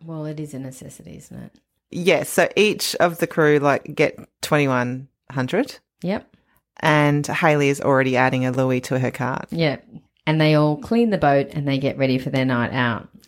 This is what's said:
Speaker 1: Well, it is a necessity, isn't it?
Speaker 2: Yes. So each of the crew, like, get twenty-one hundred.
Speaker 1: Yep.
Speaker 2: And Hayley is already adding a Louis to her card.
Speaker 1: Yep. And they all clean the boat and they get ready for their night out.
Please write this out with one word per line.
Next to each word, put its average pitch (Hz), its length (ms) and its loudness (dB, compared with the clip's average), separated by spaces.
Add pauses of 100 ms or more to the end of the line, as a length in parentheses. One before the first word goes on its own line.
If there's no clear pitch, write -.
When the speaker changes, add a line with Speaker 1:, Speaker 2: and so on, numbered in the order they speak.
Speaker 1:
Well, 160 220 -10
it 151 160 -8
is 151 120 -12
a 127 60 -12
necessity, 135 560 -16
isn't - 260 -20
it? 117 100 -18 (400)
Speaker 2:
Yes. 170 360 2
So - 300 2
each 202 380 2
of 170 240 2
the 165 80 0
crew, 151 320 4
like, 143 360 0
get - 240 0 (220)
twenty-one 131 680 0 (240)
hundred. 139 460 -2 (260)
Speaker 1:
Yep. 185 240 -6 (540)
Speaker 2:
And 147 440 2
Hayley 147 440 2
is 139 100 0
already 131 380 2
adding 127 280 2
a 127 60 -2
Louis 127 300 0
to 131 180 -4
her 123 120 -2
card. 123 400 -6
Speaker 1:
Yep. 156 340 -2 (420)
And 156 140 2
they 156 140 4
all 151 220 4
clean 233 340 0
the 190 60 2
boat 139 360 2
and 147 140 -6
they 135 100 0
get 135 200 -2
ready 131 200 0
for 127 120 -6
their 131 160 0
night 120 280 0
out. 123 340 -2 (200)